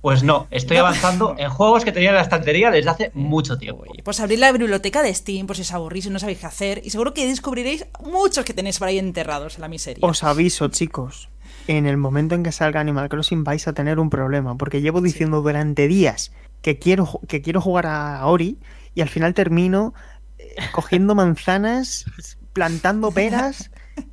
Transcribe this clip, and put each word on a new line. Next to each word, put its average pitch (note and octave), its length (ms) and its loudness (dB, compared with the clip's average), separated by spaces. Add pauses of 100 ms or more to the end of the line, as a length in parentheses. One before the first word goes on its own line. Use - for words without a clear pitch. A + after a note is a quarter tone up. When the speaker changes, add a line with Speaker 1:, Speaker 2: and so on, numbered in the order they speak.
Speaker 1:
Pues C3+ 220 2
no, D3 260 2
estoy D#3 280 0
Speaker 2:
No. F3 100 6
Speaker 1:
avanzando F3+ 500 2
en C#3+ 140 -4
juegos A3+ 340 4
que G#3 60 0
tenía F#3 180 4
en G3 60 6
la F#3 60 6
estantería E3+ 500 2
desde D#3 180 4
hace F3+ 240 -2
mucho C#3+ 460 -2
tiempo. - 280 -12
Speaker 2:
Uy, - 140 -16
pues - 180 -6
abrid A3 200 0
la C4 120 6
biblioteca G#3+ 520 0
de G3+ 100 0
Steam, F#3+ 320 -6
por G3 100 -8
si F#3 60 -8
os F3+ 100 -8
aburrís F3 360 -6
y - 20 -6
no G3 80 -4
sabéis F#3+ 220 -6
qué E3+ 80 -12
hacer, G3+ 360 -6
y G#3+ 60 -12
seguro A#3 240 -2
que C4 140 -2
descubriréis B3+ 580 -4 (180)
muchos F4+ 400 0
que - 120 -6
tenéis G3 240 -4
por F#3+ 80 -2
ahí F#3+ 100 0
enterrados D#3+ 600 -6
en E3 40 -16
la D#3 60 -12
miseria. E3 360 -6
Speaker 3:
Os E3 200 2
aviso, D#3 460 2
chicos, - 600 -6 (380)
en D3+ 180 2
el C#3+ 120 2
momento C#3+ 360 0
en F3 80 0
que E3+ 100 -2
salga D#3 280 0
Animal C#3+ 300 -2
Crossing D#3 340 0
vais D3 240 -2
a D3+ 60 -4
tener D3+ 260 0
un D#3 100 2
problema, C3+ 480 -2
porque C#3+ 240 -2
llevo D#3+ 200 0
Speaker 2:
Sí. F3+ 40 0
Speaker 3:
diciendo D#3 380 0
durante D3 440 2
días E3+ 440 2 (320)
que C#3 160 0
quiero F#3 260 4
ju-, - 220 -10
que D3 160 -6
quiero E3 180 0
jugar F3 240 0
a D3 400 -6
Ori, F3 320 2 (380)
y E3+ 60 0
al D3 80 0
final E3+ 260 0
termino, F#3 580 2 (460)
eh, - 160 -20 (160)
cogiendo F#3+ 420 2
manzanas, G3+ 920 0 (480)
plantando F#3 580 0
peras, A#3+ 580 -2 (440)